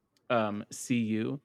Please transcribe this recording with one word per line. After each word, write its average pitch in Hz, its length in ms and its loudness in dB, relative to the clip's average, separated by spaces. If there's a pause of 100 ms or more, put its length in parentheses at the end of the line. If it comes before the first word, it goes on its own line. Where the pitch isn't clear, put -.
(300)
um, 107 400 2
C - 280 -2
U. 113 480 0